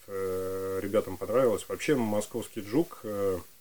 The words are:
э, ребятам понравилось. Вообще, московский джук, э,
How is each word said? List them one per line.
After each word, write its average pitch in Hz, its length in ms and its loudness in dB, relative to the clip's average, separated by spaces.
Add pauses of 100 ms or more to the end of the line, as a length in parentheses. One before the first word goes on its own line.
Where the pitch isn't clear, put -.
э, 95 760 -4
ребятам 101 360 0
понравилось. 107 520 2
Вообще, 104 260 0
московский 107 640 -2
джук, 110 420 0
э, 98 360 0 (220)